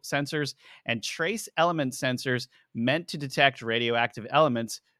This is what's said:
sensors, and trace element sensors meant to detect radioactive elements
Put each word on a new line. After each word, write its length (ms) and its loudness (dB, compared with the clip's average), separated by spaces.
sensors, 520 -4
and 180 -2
trace 540 -4
element 340 2
sensors 560 -2
meant 340 0
to 100 -8
detect 420 2
radioactive 680 0
elements 500 2